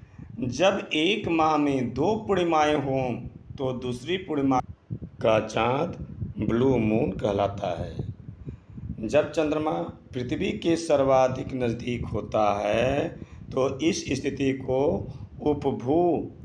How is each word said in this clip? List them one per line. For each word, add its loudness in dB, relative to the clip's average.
जब 2
एक 2
माह 4
में 2
दो 2
पूर्णिमाएं 4
हों, 0
तो -2
दूसरी -4
पूर्णिमा 2
का 2
चाँद -2
ब्लू 2
मून 2
कहलाता -2
है। -8
जब 2
चंद्रमा 0
पृथ्वी -4
के 0
सर्वाधिक 2
नज़दीक -2
होता 0
है, 2
तो 0
इस 0
स्थिति 0
को 0
उपभू 2